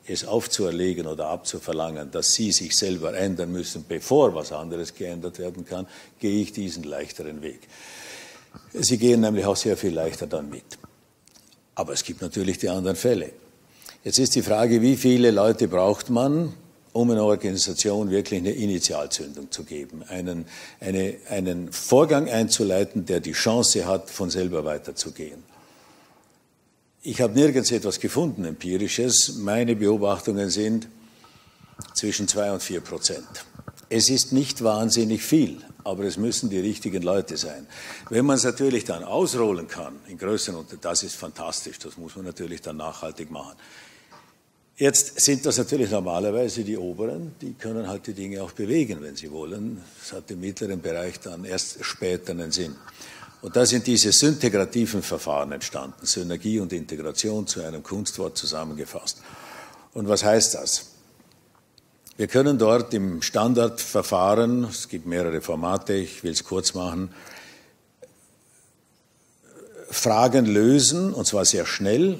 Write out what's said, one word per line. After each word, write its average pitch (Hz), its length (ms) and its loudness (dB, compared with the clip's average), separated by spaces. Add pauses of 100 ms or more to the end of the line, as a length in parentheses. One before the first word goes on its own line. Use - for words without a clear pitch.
es - 180 -6
aufzuerlegen 90 800 0
oder 78 220 -6
abzuverlangen, 80 840 -6
dass 78 220 0
sie 107 180 0
sich 82 260 0
selber 90 360 -2
ändern 90 380 -2
müssen, 85 360 -8
bevor 117 460 4
was 78 180 -8
anderes 82 440 -8
geändert 87 420 -10
werden 90 280 -10
kann, 92 200 -8 (340)
gehe 104 220 2
ich 95 120 -4
diesen 87 300 -6
leichteren 76 580 -10
Weg. 76 180 -10 (1120)
Sie 123 240 2
gehen 117 240 6
nämlich 107 240 2
auch 98 100 4
sehr 104 200 0
viel 90 180 -2
leichter 80 340 -4
dann 76 220 -6
mit. 67 140 -16 (1120)
Aber 80 180 -4
es - 100 -2
gibt - 180 -10
natürlich 92 360 -2
die 98 120 -2
anderen 92 260 0
Fälle. 101 360 2 (720)
Jetzt 101 160 2
ist 127 160 4
die 127 60 4
Frage, 110 400 4
wie 127 140 8
viele 123 360 8
Leute 107 360 6
braucht 92 420 2
man, 139 440 2 (400)
um 120 180 4
einer 107 140 4
Organisation 101 840 0
wirklich 98 300 0
eine 92 120 0
Initialzündung 76 1000 -4
zu 82 140 -10
geben, 76 420 -12
einen, 87 380 -6 (340)
eine, 95 380 -2 (120)
einen 90 420 -4
Vorgang 143 580 4
einzuleiten, 101 760 2
der 90 140 0
die 80 140 -6
Chance 110 520 2
hat, 92 240 0
von 92 200 -4
selber 90 340 -2
weiterzugehen. 76 840 -8 (1500)
Ich 123 200 -4
habe 113 120 2
nirgends 135 380 4
etwas 104 300 -2
gefunden, 113 420 -2
Empirisches. 92 960 0
Meine 113 400 0
Beobachtungen 101 720 2
sind 110 400 0 (1040)
zwischen 104 340 -2
zwei 101 240 0
und 92 100 -2
vier 87 200 -6
Prozent. - 640 -6 (420)
Es 113 220 4
ist 131 240 2
nicht 131 320 2
wahnsinnig 110 580 2
viel, 151 380 4 (240)
aber 95 180 -4
es 92 140 -2
müssen 113 320 -2
die 95 100 -2
richtigen 95 420 -2
Leute 87 360 0
sein. 71 300 -8 (420)
Wenn 120 160 2
man's 135 180 4
natürlich 123 400 2
dann 85 220 -6
ausrollen 107 640 0
kann, 73 260 -12 (140)
in 90 80 -14
größeren 98 420 -4
Unter-, 80 160 -16
das 85 280 -4
ist 92 120 -10
fantastisch, - 640 -10
das - 180 -16
muss 82 200 -16
man 95 80 -12
natürlich 87 360 -10
dann 78 140 -10
nachhaltig 78 560 -10
machen. 71 240 -14 (1200)
Jetzt - 460 2
sind 139 240 4
das 120 120 2
natürlich 123 340 0
normalerweise 104 760 0
die 107 120 -4
Oberen, 113 640 -6
die 135 140 -10
können 113 340 -8
halt 98 200 -10
die 107 60 -8
Dinge 98 300 -8
auch 90 80 -10
bewegen, 110 480 0
wenn 73 160 -12
sie 76 160 -14
wollen. 92 500 -8 (220)
Es - 80 -14
hat 92 200 -12
im 90 100 -10
mittleren 95 400 -6
Bereich 85 400 -6
dann 90 240 -14
erst 92 400 -6
später 90 480 -4
einen 82 180 -8
Sinn. 80 240 -4 (640)
Und - 140 -4
da 123 100 6
sind 117 220 2
diese 107 240 4
syntegrativen 110 920 4
Verfahren 71 520 -4
entstanden, 69 520 -10
Synergie 92 540 -2
und 92 140 -4
Integration 82 720 -4
zu - 140 -4
einem 80 200 -8
Kunstwort 92 560 -6
zusammengefasst. 78 840 -6 (720)
Und 104 160 -2
was 104 160 4
heißt 110 300 4
das? - 320 -4 (1300)
Wir 104 100 0
können 139 300 4
dort 113 360 4
im 95 280 0
Standardverfahren, 117 1400 2
es - 240 -10
gibt 82 180 -10
mehrere 85 320 0
Formate, 87 540 -2
ich 95 280 -4
will's 82 220 -4
kurz 92 300 -2
machen, 90 400 -6 (2750)
Fragen 120 560 4
lösen, 131 680 6
und 104 120 -4
zwar 98 200 2
sehr 90 200 2
schnell. 139 540 2